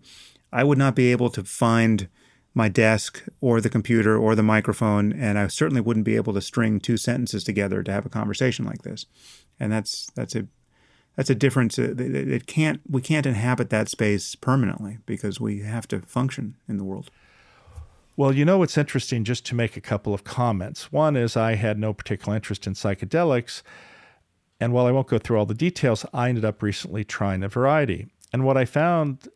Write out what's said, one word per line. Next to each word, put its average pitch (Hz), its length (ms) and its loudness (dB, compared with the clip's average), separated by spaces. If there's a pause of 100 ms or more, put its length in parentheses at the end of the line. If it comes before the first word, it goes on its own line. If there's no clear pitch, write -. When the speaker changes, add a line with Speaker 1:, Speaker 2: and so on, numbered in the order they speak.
(520)
Speaker 1:
I 127 140 4
would 143 120 4
not 135 160 4
be 123 200 4
able 120 160 2
to 101 140 -8
find 113 680 2 (440)
my 113 140 2
desk 110 560 2 (160)
or 117 220 4
the 113 80 2
computer 110 480 4
or 110 180 4
the 107 80 4
microphone, 107 680 2
and 104 260 0
I 101 80 0
certainly 135 320 0
wouldn't 110 260 0
be 110 120 2
able 110 160 -2
to 98 80 -2
string 110 400 0
two 117 160 0
sentences 120 480 -4
together 98 360 -2
to 98 120 -6
have 101 120 -4
a - 40 -8
conversation 110 560 -2
like - 160 -10
this. - 240 -12 (520)
And 107 140 -4
that's, - 440 -6
that's 120 200 -8
a 104 120 -6 (720)
that's 135 120 -4
a 131 60 4
difference. 123 420 2
Uh, 120 100 0
that, 127 260 -4
that 135 160 -4
it 123 180 -2
can't, 156 320 -2 (100)
we 135 120 0
can't 151 240 0
inhabit 120 460 0
that 107 180 0
space 104 460 -2
permanently 110 680 -2
because 113 360 -6
we 104 220 -4
have 110 260 -8
to 101 100 -4
function 123 560 -6 (140)
in 107 80 -4
the 98 80 -6
world. 95 260 -10 (1040)
Speaker 2:
Well, 139 180 4
you 143 120 4
know, 185 180 6
it's - 140 0
interesting, 131 480 0
just 123 220 -2
to 123 80 -4
make 117 200 0
a - 60 -12
couple 104 320 -2
of 98 100 -6
comments. 110 680 -4
One 147 260 2
is 120 180 0
I 113 200 2
had 107 220 0
no 107 160 -2
particular - 420 -4
interest 107 300 -6
in 95 80 -4
psychedelics. 127 880 -2 (960)
And 120 140 0
while 123 140 4
I 123 40 4
won't 131 160 2
go 113 120 2
through 117 180 0
all 104 80 4
the 107 80 -2
details, 135 500 0 (100)
I 123 160 0
ended 113 160 0
up 107 180 -2
recently 104 400 -4
trying 95 400 -2
a 98 40 -4
variety. 127 600 0 (260)
And 127 100 0
what 135 140 2
I 131 80 4
found, 151 720 0